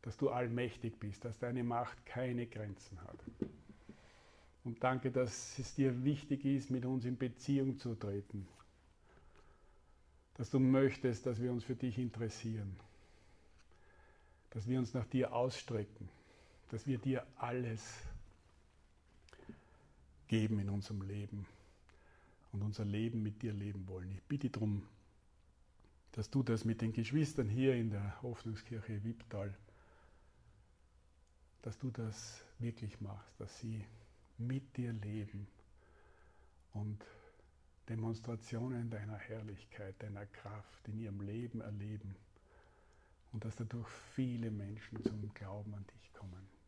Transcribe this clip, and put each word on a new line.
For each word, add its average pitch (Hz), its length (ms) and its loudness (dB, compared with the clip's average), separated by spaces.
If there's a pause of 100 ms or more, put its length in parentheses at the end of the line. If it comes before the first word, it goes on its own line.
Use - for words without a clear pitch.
dass 107 80 -4
du 135 140 4
allmächtig 120 720 0
bist, 101 240 -6
dass 110 120 -4
deine 120 280 0
Macht 120 400 0
keine 120 420 0
Grenzen 101 540 -8
hat. - 180 -12 (1400)
Und 117 180 -4
danke, 127 300 4
dass 127 480 0
es - 160 -6
dir 127 300 4
wichtig 143 400 2
ist, 135 260 4
mit 127 140 2
uns 127 180 2
in 123 140 0
Beziehung 135 600 2
zu 120 160 -2
treten. 101 540 -2 (1900)
Dass 113 140 -2
du 135 120 6
möchtest, 131 640 6
dass 117 160 2
wir 123 100 2
uns 120 140 0
für 127 100 0
dich 120 220 0
interessieren. 110 800 -2 (1700)
Dass 104 140 -2
wir 127 140 4
uns 123 140 2
nach 117 140 2
dir - 260 4
ausstrecken. 117 760 0 (640)
Dass 113 160 -2
wir 127 120 4
dir 131 360 2
alles 120 480 0 (2500)
geben 107 300 6
in 98 100 2
unserem 101 320 -2
Leben 101 440 -4 (1080)
und 101 80 -2
unser 104 240 0
Leben 110 360 2
mit 107 200 0
dir 110 100 0
leben 101 380 -2
wollen. 92 240 -6
Ich 95 100 -8
bitte 139 260 2
darum, 104 380 2 (1300)
dass 107 160 -2
du 135 140 4
das 113 200 4
mit 113 160 4
den 113 140 4
Geschwistern 123 560 4
hier 127 260 8
in 113 140 4
der 101 320 0
Hoffnungskirche 113 840 -4
Wipptal, 101 500 -4 (2250)
dass 107 120 -6
du 131 120 0
das - 540 -4 (140)
wirklich 113 420 -4
machst, 101 400 -8
dass - 180 -10
sie 110 240 -4 (540)
mit 131 400 0
dir 120 160 0
leben 104 540 -4 (1200)
und 104 320 -4 (840)
Demonstrationen 113 1000 -2
deiner 107 280 -4
Herrlichkeit, 104 840 -8
deiner 101 260 -6
Kraft - 600 -12
in 107 100 -2
ihrem 101 220 -2
Leben 113 400 -2
erleben 104 560 -4 (1160)
und 107 100 -4
dass 110 140 -4
dadurch 117 320 -4 (240)
viele 120 360 2
Menschen 107 540 -4
zum 107 300 -2
Glauben 104 400 -6
an 98 140 -6
dich - 260 -20
kommen. 92 340 -12 (200)